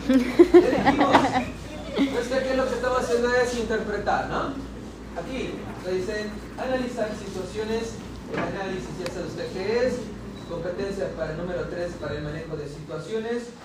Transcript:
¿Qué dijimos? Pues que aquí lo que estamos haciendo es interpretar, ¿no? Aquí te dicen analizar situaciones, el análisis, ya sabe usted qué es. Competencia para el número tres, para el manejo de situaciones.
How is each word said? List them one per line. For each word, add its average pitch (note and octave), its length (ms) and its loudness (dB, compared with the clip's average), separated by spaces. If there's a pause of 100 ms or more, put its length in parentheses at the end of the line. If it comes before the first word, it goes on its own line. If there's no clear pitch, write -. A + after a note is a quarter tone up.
¿Qué B3+ 80 6
dijimos? C#4 1000 8 (960)
Pues A#3 160 0
que C4 60 -2
aquí C4 220 2
lo - 120 2
que A#3+ 60 0
estamos B3+ 240 0
haciendo A#3+ 360 2
es A#3+ 240 4
interpretar, G#3 720 0
¿no? - 120 -2 (800)
Aquí G#3 360 -6 (300)
te F#3 80 -2
dicen G#3 380 -2 (280)
analizar B3 500 -2 (160)
situaciones, G#3+ 680 -4 (380)
el D#3 60 -4
análisis, F#3+ 520 -4 (120)
ya F3 100 -4
sabe F3 140 -6
usted E3+ 260 -6
qué A3 340 2
es. B3+ 80 0 (560)
Competencia F#3+ 680 -4
para D#3 160 -4
el D#3 60 -6
número F3 300 -4
tres, F3 300 -6
para D3 180 -4
el D3+ 60 -6
manejo D#3 340 -6
de D3 120 -8
situaciones. A3 760 -6 (200)